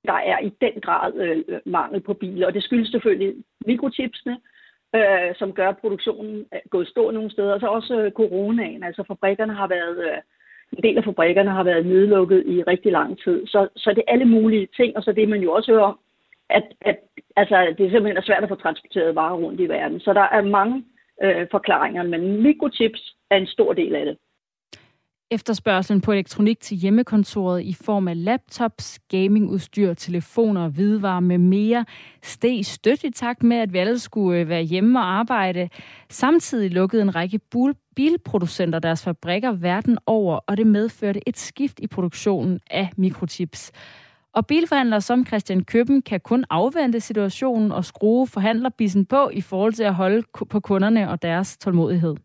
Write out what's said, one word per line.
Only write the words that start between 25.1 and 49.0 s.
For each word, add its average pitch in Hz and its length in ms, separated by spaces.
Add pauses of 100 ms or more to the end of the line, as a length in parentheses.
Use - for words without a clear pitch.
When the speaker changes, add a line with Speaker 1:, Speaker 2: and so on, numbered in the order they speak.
Speaker 2:
Efterspørgslen 202 680
på 214 100
elektronik 208 480
til - 180
hjemmekontoret 196 840
i 185 120 (100)
form 202 220
af 170 160
laptops, - 760 (120)
gamingudstyr, 196 840
telefoner, 175 760
hvidevarer 196 500
med 180 180
mere 208 480 (360)
steg 247 440
stødt - 380
i 277 80
takt 240 320
med, 233 140
at 208 160
vi 185 40
alle 226 220
skulle, 180 400
øh, 160 100
være 170 140
hjemme 196 360
og 202 60
arbejde. 185 640 (400)
Samtidig 254 600
lukkede 190 300
en 196 140
række 185 240 (120)
bul-, 254 240 (200)
bilproducenter 185 840
deres 165 240
fabrikker 185 480
verden 190 540
over, 202 420
og 196 100
det 226 100
medførte 208 600
et 247 100
skift - 420
i 220 80
produktionen 180 720 (100)
af 185 280
mikrochips. - 760 (640)
Og 220 140
bilforhandlere 277 540
som 247 240
Christian 190 380
Køppen 240 380
kan 190 180
kun 247 300
afvente 240 500
situationen 214 720
og 175 140
skrue 240 420
forhandlerbissen 220 800